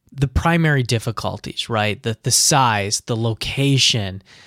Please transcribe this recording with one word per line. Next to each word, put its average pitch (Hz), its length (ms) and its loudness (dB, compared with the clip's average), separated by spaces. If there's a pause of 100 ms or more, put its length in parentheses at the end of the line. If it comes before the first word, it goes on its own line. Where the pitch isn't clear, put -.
(120)
the 139 160 -2
primary 160 560 2
difficulties, - 880 -4
right? 107 340 -2
The, 113 180 -4
the 127 100 -2
size, 110 760 2
the 123 100 -2
location, 113 1040 0 (260)